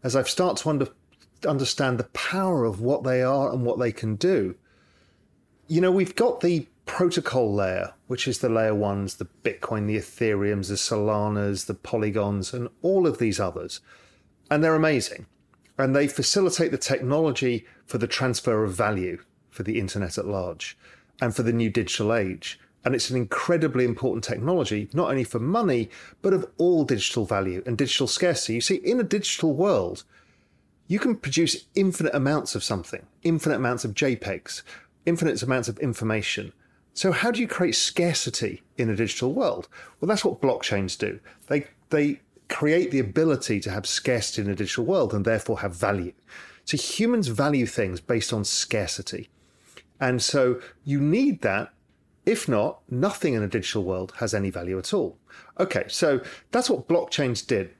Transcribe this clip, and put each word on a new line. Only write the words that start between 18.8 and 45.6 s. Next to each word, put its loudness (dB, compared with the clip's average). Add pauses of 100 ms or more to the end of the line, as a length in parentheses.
for -8
the -2
internet -4
at -4
large -6 (420)
and 0
for -2
the 2
new 0
digital 0
age. -4 (240)
And 2
it's -2
an -2
incredibly 0
important -2
technology, -2
not 0
only 0
for -4
money, 0 (320)
but 4
of 2 (120)
all 6
digital 0
value 0
and -2
digital 0
scarcity. 0
You 0
see, 2
in 0
a 2
digital 0
world, 0 (840)
you 0
can 2
produce 0
infinite 2
amounts 0
of -4
something, -6 (200)
infinite 2
amounts -2
of -4
J 2
pegs, -8 (420)
infinite 0
amounts 0
of -6
information. -2 (420)
So 0
how 0
do -2
you -2
create 0
scarcity 0 (160)
in 2
a 2
digital 0
world? -2 (320)
Well, -2
that's 0
what 0
blockchains 0
do. -4 (300)
They, 0 (240)
they 2 (280)
create 2
the 2
ability 2
to -6
have -6
scarcity 0
in -2
a 0
digital -2
world 2
and 0
therefore 0
have -6